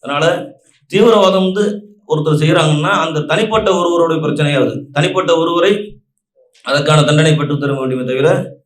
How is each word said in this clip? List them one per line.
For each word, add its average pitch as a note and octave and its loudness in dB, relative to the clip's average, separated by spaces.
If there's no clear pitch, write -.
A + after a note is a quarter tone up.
அதனால D3+ -2
தீவிரவாதம் F#3+ 4
வந்து G#3 -2
ஒருத்தர் D3+ 0
செய்யறாங்கன்னா D#3 2
அந்த D#3+ -2
தனிப்பட்ட G3 0
ஒருவருடைய E3+ 0
பிரச்சனையாவது, C#3+ -2
தனிப்பட்ட F3 0
ஒருவரை E3+ 0
அதற்கான D3 0
தண்டனை D3+ 2
பெற்று C#3+ -4
தர C#3 -2
வேண்டுமே B2+ -6
தவிர C3+ -2